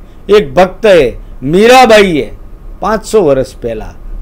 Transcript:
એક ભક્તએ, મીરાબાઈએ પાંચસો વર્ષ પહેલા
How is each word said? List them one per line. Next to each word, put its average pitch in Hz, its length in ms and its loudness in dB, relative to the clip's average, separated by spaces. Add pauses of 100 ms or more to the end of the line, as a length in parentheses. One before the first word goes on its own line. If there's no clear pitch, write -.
(280)
એક 190 260 2
ભક્તએ, 180 600 2 (260)
મીરાબાઈએ 196 880 2 (480)
પાંચસો 208 440 -2
વર્ષ 135 320 -2
પહેલા 110 380 -10 (260)